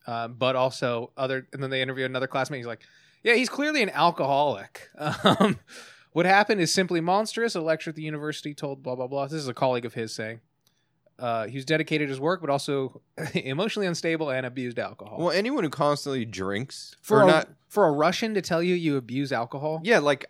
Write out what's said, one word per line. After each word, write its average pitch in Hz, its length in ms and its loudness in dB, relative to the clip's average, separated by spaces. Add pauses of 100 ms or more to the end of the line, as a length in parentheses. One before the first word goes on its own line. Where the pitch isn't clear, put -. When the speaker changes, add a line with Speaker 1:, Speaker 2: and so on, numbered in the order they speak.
Speaker 1:
Uh, 117 220 -6
but 127 280 0
also 127 600 -2
other, 131 340 -2
and 135 100 -10
then 135 60 -4
they 131 140 -2
interview 131 240 -4
another 131 200 -4
classmate. 135 320 -2
He's 120 80 -10
like, 113 140 -10 (420)
"Yeah, 233 120 6
he's 247 160 2
clearly 294 320 0
an 190 80 0
alcoholic." 139 1040 0
<laughs> - 40 -20
Um, 185 600 2 (520)
"What 170 120 2
happened 202 380 4
is 156 100 2
simply 180 300 2
monstrous. 214 520 0
A 180 60 -4
lecturer 160 300 -2
at 151 60 -8
the 156 60 -10
university 151 520 -6
told 139 280 -8
blah, 127 140 -6
blah, 127 100 -6
blah." 139 200 -4
This 147 160 -8
is 135 40 -6
a 123 80 -4
colleague 123 300 2
of 117 80 -8
his 113 220 -6
saying. 113 260 -8 (800)
Uh, 117 300 -2
"He 127 100 -8
was 127 80 -10
dedicated 156 420 0
to - 40 -4
his 131 60 -6
work, 170 220 -2
but 151 80 -6
also 139 540 -2 (160)
<laughs> 156 160 -6
emotionally 185 520 -2
unstable 165 440 -2
and 127 160 -2
abused 123 320 -6
alcohol." 104 400 -8
Speaker 2:
Well, 165 120 0
anyone 214 340 0
who 143 60 0
constantly 143 540 0
drinks 101 800 -6
Speaker 1:
For 208 160 6
Speaker 2:
or 202 60 10
Speaker 1:
a, - 20 10
Speaker 2:
not 160 220 6 (200)
Speaker 1:
for 202 180 4
a 151 60 6
Russian 180 420 2
to 190 60 0
tell 165 220 0
you 180 120 2
you 160 220 0
abuse 131 380 -4
alcohol? 143 500 -4
Speaker 2:
Yeah, 220 140 6
like, 143 320 2